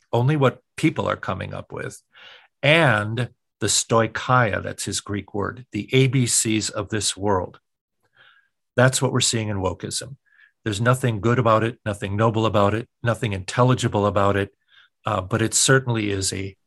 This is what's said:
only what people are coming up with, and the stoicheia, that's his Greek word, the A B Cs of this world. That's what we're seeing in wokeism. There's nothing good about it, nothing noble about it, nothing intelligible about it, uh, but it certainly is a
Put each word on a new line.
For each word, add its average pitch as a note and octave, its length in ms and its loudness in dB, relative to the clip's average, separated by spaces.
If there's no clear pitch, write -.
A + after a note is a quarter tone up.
only B2 240 2
what C3 260 2
people A2 300 0
are G2 80 0
coming F#2+ 240 -6
up F#2+ 180 -14
with, - 300 -10
and A#2 640 2
the G#2+ 80 0
stoicheia, A2 920 0
that's G2 240 -10
his F#2+ 140 -6
Greek G2+ 340 -8
word, G#2 380 -6
the G2+ 220 -6
A C3 140 6
B B2+ 180 2
Cs A2 440 0
of G#2 200 -8
this - 260 -2
world. F#2+ 440 -2
That's B2+ 260 4
what C3 120 -2
we're B2+ 80 0
seeing A2 280 -2
in G#2 80 -4
wokeism. G2 600 -6
There's G#2 180 -2
nothing A#2+ 400 2
good A#2 180 2
about A2 240 4
it, A#2 220 -4
nothing G2+ 320 -6
noble A2 300 2
about G2+ 260 2
it, A2+ 160 -6
nothing A2+ 300 -2
intelligible A2 760 2
about G2 280 2
it, G2 180 -2
uh, G#2 160 -2
but G#2+ 200 -2
it A2+ 120 -2
certainly B2 560 2
is G2 240 -4
a G2 340 -10